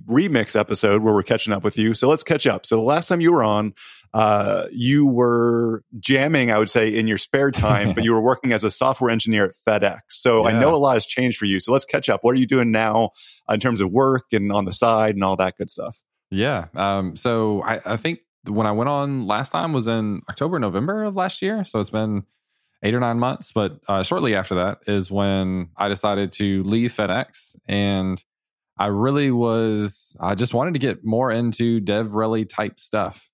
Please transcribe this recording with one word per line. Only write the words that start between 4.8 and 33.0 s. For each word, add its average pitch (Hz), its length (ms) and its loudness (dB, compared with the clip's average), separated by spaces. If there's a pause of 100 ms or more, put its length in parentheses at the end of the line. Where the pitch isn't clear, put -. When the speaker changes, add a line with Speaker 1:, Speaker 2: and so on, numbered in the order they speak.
Speaker 1:
were 117 760 2 (160)
jamming, 135 500 2
I 107 100 4
would 107 100 0
say, 110 260 2
in 110 140 0
your 104 80 0
spare 139 340 0
time, 104 420 0
Speaker 2:
<laughs> - 20 -2
Speaker 1:
but 110 100 0
you 117 80 4
were 110 80 2
working 123 320 2
as 107 100 0
a 107 80 0
software 127 400 0
engineer 110 320 2
at 95 120 -2 (120)
FedEx. 104 320 2 (120)
So 113 360 2
I 117 60 4
know 131 160 4
Speaker 2:
Yeah. 165 60 4
Speaker 1:
a - 20 2
lot 139 160 4
has 110 120 0
changed 127 320 -2
for 113 80 -4
you. 98 140 0
So 113 140 0
let's 135 100 2
catch - 240 -4
up. - 160 0
What 120 120 4
are 131 40 2
you 127 80 2
doing 120 240 2
now 110 380 2 (420)
in 110 80 0
terms 113 220 0
of 92 100 0
work 131 400 2
and 101 220 0
on 101 100 0
the 95 80 -6
side 110 440 2
and 98 100 0
all 95 100 2
that 92 220 -2
good 85 120 -10
stuff? - 320 -12 (280)
Speaker 2:
Yeah. 98 440 -2
Um, 95 440 -2
so 110 460 0
I, 110 200 -4
I 107 140 -4
think 170 220 -6 (280)
when 107 180 0
I 107 60 2
went 117 180 0
on 143 380 -2
last 107 240 -2
time 165 220 -2
was 117 140 0
in 110 420 -2
October, 165 280 -4
November 131 460 -2
of 202 140 -4
last 185 260 -4
year. 202 220 -4
So - 140 -4
it's 101 120 -4
been 107 320 -2 (600)
eight 107 120 0
or 123 40 0
nine 120 200 -2
months, 127 320 -4
but, 101 360 -2
uh, 98 140 0
shortly 131 320 0
after 95 220 -2
that 90 320 -2
is 98 240 -2
when 95 680 -2
I 101 120 -2
decided 101 420 -2
to 98 320 -2
leave 117 280 0
FedEx, - 640 -6 (120)
and 98 520 -2 (600)
I 104 80 0
really 135 420 0
was, 113 920 -2
I 95 140 -2
just 101 220 -2
wanted 156 180 0
to 143 60 -2
get 120 260 -4
more 117 260 0
into 117 480 0
DevReli 107 720 -2
type - 300 -6
stuff. - 540 -6